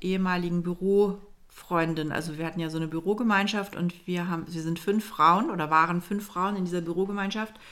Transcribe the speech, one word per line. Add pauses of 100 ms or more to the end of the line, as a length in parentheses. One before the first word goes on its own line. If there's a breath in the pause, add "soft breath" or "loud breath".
ehemaligen
Bürofreundinnen.
Also
wir
hatten
ja
so
eine
Bürogemeinschaft
und
wir
haben,
wir
sind
fünf
Frauen
oder
waren
fünf
Frauen
in
dieser
Bürogemeinschaft (180 loud breath)